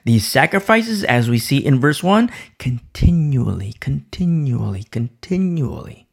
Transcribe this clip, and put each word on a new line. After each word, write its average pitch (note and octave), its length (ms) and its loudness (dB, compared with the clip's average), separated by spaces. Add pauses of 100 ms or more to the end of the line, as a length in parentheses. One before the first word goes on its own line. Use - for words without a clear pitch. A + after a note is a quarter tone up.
These A#2 200 4
sacrifices, G3+ 800 0
as A#2+ 260 2
we A#2+ 80 2
see C#3 200 0
in C3+ 220 2
verse C#3+ 220 2
one, G#3+ 300 2 (260)
continually, B2 1200 0
continually, C3+ 1040 -2
continually. D#3+ 1300 -6